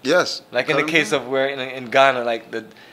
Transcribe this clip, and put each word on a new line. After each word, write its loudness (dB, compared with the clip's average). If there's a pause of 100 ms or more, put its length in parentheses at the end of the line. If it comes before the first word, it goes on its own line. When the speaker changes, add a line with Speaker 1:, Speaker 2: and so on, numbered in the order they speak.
Speaker 1:
Yes. 0 (120)
Speaker 2:
Like -2
in 0
Speaker 1:
Cut 2
Speaker 2:
the 2
Speaker 1:
'em -4
Speaker 2:
case 2
Speaker 1:
down. 0
Speaker 2:
of -12
where 0
in, -8
in -10
Ghana, 4
like -4
the, -8 (280)